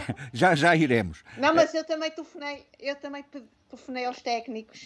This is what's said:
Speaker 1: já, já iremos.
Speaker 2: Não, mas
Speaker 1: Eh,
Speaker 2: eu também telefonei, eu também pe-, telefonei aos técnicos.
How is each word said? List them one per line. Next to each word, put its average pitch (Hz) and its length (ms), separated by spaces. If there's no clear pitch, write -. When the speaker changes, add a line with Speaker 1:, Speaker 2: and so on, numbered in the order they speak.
Speaker 1:
já, 170 220
já 165 200
iremos. 117 480
Speaker 2:
Não, 285 180
mas 311 180
Speaker 1:
Eh, 320 60
Speaker 2:
eu 311 60
também 311 260
telefonei, 294 540
eu 277 160
também 277 260
pe-, 269 200
telefonei 254 340
aos 247 180
técnicos. 226 640